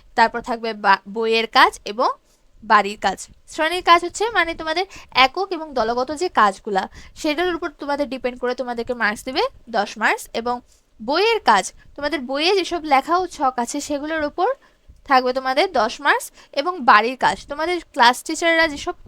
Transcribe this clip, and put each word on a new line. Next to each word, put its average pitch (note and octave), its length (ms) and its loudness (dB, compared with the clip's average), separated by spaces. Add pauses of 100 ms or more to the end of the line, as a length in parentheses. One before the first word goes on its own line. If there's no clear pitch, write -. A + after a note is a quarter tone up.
(160)
তারপর A3+ 260 2
থাকবে A3+ 320 -6
বা-, G3+ 360 2
বইয়ের A3+ 380 0
কাজ D#4 380 4
এবং A#3+ 240 -2 (540)
বাড়ির G#3 360 4
কাজ। F#3+ 280 -4 (200)
শ্রেণীর E4+ 360 -2
কাজ F4 200 6
হচ্ছে F#4 260 -4
মানে E4+ 260 0
তোমাদের D#4+ 300 -4 (260)
একক C4+ 400 0
এবং D#4 220 -8
দলগত B3 380 -2
যে D4 180 -4
কাজগুলা, G3+ 600 0 (260)
সেটার E4 400 -2
উপর E4+ 140 -8 (100)
তোমাদের C#4+ 300 -4
ডিপেন্ড B3 300 -8
করে B3 160 -4
তোমাদেরকে A#3+ 380 -8
মার্কস A3+ 320 -2
দিবে C4+ 160 -2 (280)
দশ G#3 280 -4
মার্কস। C4 360 0
এবং A#3+ 280 -4 (420)
বইয়ের G4 360 0
কাজ, G#3 340 2 (220)
তোমাদের D4 240 -4
বইয়ে C#4+ 360 0
যেসব F4 280 -2
লেখা D4 340 2
ও F#4 100 -2
ছক C4+ 300 -2
আছে B3 240 -4
সেগুলোর D4+ 420 -4
উপর E4+ 240 -2 (580)
থাকবে C4 280 4
তোমাদের C4 380 0
দশ A#3+ 300 0
মার্কস। F4 300 0 (220)
এবং F4 260 -4
বাড়ির A#3 380 4
কাজ, - 300 -2
তোমাদের D#4+ 320 -4 (120)
ক্লাস B3 320 4
টিচাররা E4 440 0
যেসব D4+ 260 -8 (140)